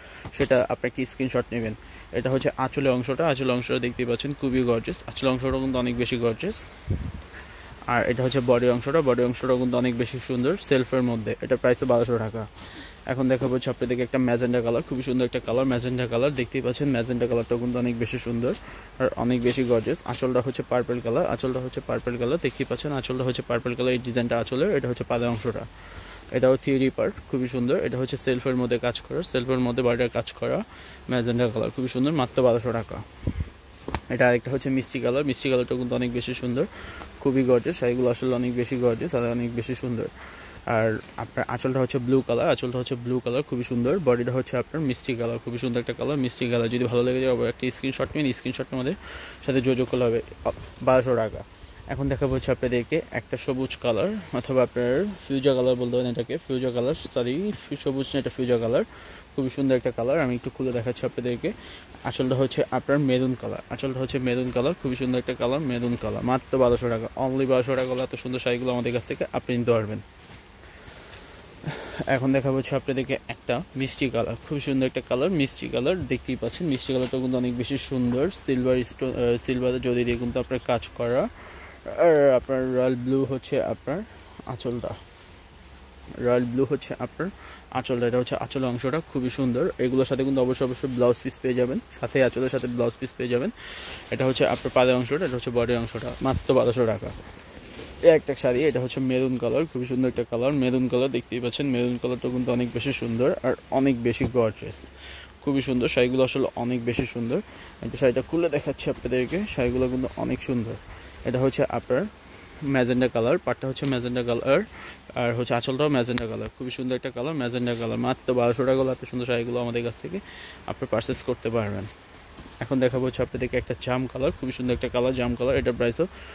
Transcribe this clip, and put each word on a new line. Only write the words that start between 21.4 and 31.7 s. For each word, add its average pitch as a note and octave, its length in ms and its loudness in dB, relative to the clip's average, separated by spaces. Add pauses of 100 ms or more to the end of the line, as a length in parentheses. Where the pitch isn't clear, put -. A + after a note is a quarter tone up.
হচ্ছে B2+ 280 -6
purple B2 300 -2
color B2 240 0
দেখতেই C3+ 280 -2
পাচ্ছেন। C#3 220 -4
আঁচলটা C3 320 -2
হচ্ছে B2+ 180 -2
purple A#2+ 340 -2
color, B2 160 2
এই B2+ 60 4
ডিজাইনটা A#2 420 0
আঁচলের। C#3 360 0
এটা C3 120 0
হচ্ছে B2 160 -2
পাড়ের A#2+ 240 0
অংশটা, A#2 380 -2 (680)
এটাও B2+ 240 6
থ্রি C3+ 240 2
ডি C3 100 4
পার, A2 200 0 (220)
খুবই B2+ 160 0
সুন্দর। B2 280 0
এটা B2 220 0
হচ্ছে C3 200 -2
সেলফের B2+ 380 0
মধ্যে B2 240 2
কাজ A#2+ 220 -2
করা, C#3+ 220 -4
সেলফের C3 360 0
মধ্যে B2 240 2
বডির A#2+ 260 4
কাজ A#2 220 -4
করা, C3 320 -2 (460)
ম্যাজেন্টা A#2+ 440 2
color, A2+ 180 0